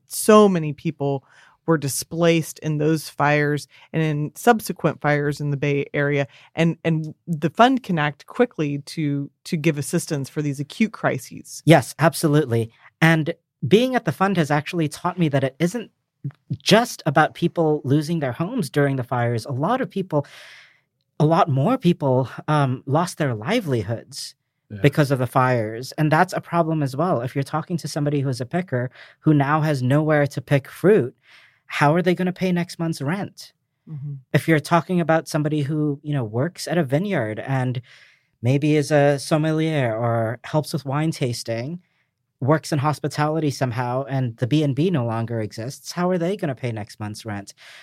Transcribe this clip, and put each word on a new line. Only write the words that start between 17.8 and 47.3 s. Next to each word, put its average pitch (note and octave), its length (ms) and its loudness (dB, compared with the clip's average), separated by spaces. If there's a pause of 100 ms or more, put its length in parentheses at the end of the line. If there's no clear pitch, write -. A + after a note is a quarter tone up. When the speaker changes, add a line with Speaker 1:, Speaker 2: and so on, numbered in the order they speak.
Speaker 2:
losing D3+ 340 0
their C3 140 -2
homes F3+ 360 -4
during C#3+ 280 0
the B2 80 -4
fires. A#2+ 400 -2
A C#3 80 -10
lot F#3 280 -2
of G3 80 -4
people, F#3 380 -2 (960)
a D3 40 4
lot E3 240 4
more C#3 300 2
people, C3+ 500 2 (200)
um, C3+ 360 0
lost D#3 320 0
their C3+ 180 -2
livelihoods A#2+ 1000 -4 (360)
Speaker 3:
Yeah. G#2 120 -12
Speaker 2:
because C#3+ 280 4
of C3+ 80 0
the B2 80 -2
fires. B2 680 0
And D#3 200 0
that's F3+ 220 4
a - 60 -4
problem D#3+ 420 0
as C3 120 -4
well. D3+ 280 -2
If C3 120 -6
you're C#3 80 0
talking D#3 360 -6
to D3+ 100 -10
somebody D3 320 -2
who's C3 200 -4
a B2 60 -8
picker C3+ 440 -4 (300)
who D#3 120 4
now D3 300 2
has D3 200 0
nowhere D3 440 2
to - 160 -6
pick - 260 0
fruit, E3 460 2 (520)
how D3 280 2
are F3+ 80 2
they F3+ 120 2
gonna F3+ 180 -2
pay F#3 200 -2
next F3 260 -2
month's E3 220 -4
rent? E3 540 -8 (340)
Speaker 1:
Mm-hmm. C#3+ 260 -10 (200)
Speaker 2:
If C#3+ 120 0
you're D#3+ 140 4
talking E3+ 400 0
about D#3+ 260 2
somebody D3+ 360 -2
who, D3 400 -2
you D3 100 -6
know, C3+ 120 0
works B2+ 440 -4
at D#3+ 80 -2
a E3 80 2
vineyard C3+ 540 -2
and B2+ 420 -2 (640)
maybe C#3+ 340 2
is D3 140 0
a C#3+ 280 4
sommelier D#3 800 0
or A#2 480 0
helps - 300 -2
with C3 100 -6
wine D3 260 -2
tasting, B2 720 -6 (600)
works D3+ 320 0
in D3+ 60 2
hospitality D3+ 720 -2
somehow, B2+ 540 -4
and B2+ 340 -4
the B2+ 80 -2
B D3+ 160 2
and C#3 120 0
B E3 160 0
no C3 140 0
longer A2+ 360 -4
exists, A2 520 -10
how F3+ 160 -2
are F#3 100 0
they F3+ 180 -4
gonna D#3 180 -6
pay A#2+ 180 -6
next G#2 260 -10
month's G#2+ 280 -10
rent? G2+ 260 -10 (300)